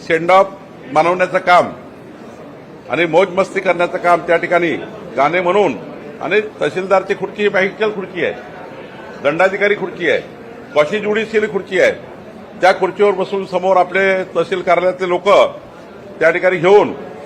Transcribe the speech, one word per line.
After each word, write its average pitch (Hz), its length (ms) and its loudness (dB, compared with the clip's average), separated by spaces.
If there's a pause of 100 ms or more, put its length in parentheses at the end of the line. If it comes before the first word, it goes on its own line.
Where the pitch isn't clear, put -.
सेंड 165 240 2
ऑफ 190 180 6 (440)
मनवण्याचं 175 440 2
काम 180 320 4 (1200)
आणि 147 160 0
मौज 170 240 4
मस्ती 185 300 -2
करण्याचं 175 380 -2
काम 170 220 2
त्या 170 180 2
ठिकाणी 170 340 0 (460)
गाणे 151 240 2
म्हणून, 180 320 2 (480)
आणि 185 200 0 (200)
तहसीलदारची 190 520 0
खुर्ची 185 300 -6
ही 208 60 2
मॅजिकल 202 400 -2
खुर्ची 180 360 -6
आहे, 101 80 -2 (880)
दंडाधिकारी 190 520 2
खुर्ची 170 340 -6
आहे, 107 100 2 (540)
कॉशी 151 260 2
ज्युडिशियल 214 520 -2
खुर्ची 185 280 -4
आहे, 123 120 6 (720)
त्या 180 100 6
खुर्चीवर 190 400 2
बसून 190 340 -4
समोर 180 320 0
आपले 190 460 2
तहसील 175 380 -4
कार्यालयातले 180 480 0
लोक 180 200 0 (880)
त्या 160 120 4
ठिकाणी 180 260 2
घेऊन 175 360 4 (320)